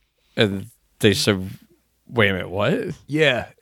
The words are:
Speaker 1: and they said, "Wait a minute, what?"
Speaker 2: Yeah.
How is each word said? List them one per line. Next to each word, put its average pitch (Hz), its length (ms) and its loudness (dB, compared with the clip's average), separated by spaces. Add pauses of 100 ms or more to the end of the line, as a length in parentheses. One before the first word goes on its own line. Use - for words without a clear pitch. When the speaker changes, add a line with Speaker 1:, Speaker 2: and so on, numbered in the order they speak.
(360)
Speaker 1:
and 101 320 0 (320)
they 104 140 6
said, 95 360 0 (580)
"Wait 110 220 2
a 98 40 0
minute, 92 160 -6
what?" 110 460 -4 (120)
Speaker 2:
Yeah. 139 400 0 (140)